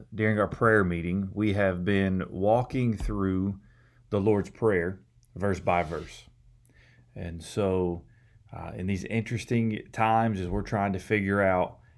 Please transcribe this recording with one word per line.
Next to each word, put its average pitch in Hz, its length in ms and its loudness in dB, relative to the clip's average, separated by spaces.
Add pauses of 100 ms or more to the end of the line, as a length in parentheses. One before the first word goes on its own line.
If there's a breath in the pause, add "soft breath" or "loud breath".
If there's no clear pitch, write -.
(140)
during 107 240 2
our 101 100 2
prayer 110 360 4
meeting, 87 500 -2
we 101 200 0
have 95 300 2
been 95 460 2
walking 117 680 0
through 95 600 -2 (540 soft breath)
the 101 100 0
Lord's 101 300 2
Prayer 90 500 0 (340)
verse 92 240 -2
by 87 220 2
verse. - 440 -8 (880 soft breath)
And 85 260 -10
so, 92 600 0 (520 soft breath)
uh, 82 200 -12
in 92 100 -6
these 98 200 -2
interesting 113 760 -2 (100)
times, 113 480 2
as 90 80 -2
we're 101 140 -2
trying 101 320 -2
to 92 60 -4
figure 101 420 2
out 92 380 2 (180 soft breath)